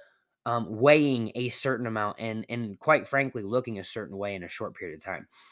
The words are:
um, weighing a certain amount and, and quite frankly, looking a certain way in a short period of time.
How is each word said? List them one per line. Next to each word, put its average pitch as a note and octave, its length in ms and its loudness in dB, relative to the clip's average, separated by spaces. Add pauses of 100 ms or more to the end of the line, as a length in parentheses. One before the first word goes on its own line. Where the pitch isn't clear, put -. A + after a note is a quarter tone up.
(460)
um, A#2 240 0
weighing C3 680 6
a B2 140 -2
certain B2 380 -2
amount G#2+ 320 -2
and, A2 280 -4
and A2+ 320 -6
quite - 280 4
frankly, C3+ 340 0
looking A2 380 -2
a F#2+ 40 -6
certain G2 320 -10
way G2+ 200 -4
in F#2 80 -8
a E2+ 40 -10
short F#2+ 280 -8
period D#2 240 -10
of - 40 -14
time. F2+ 240 -8 (240)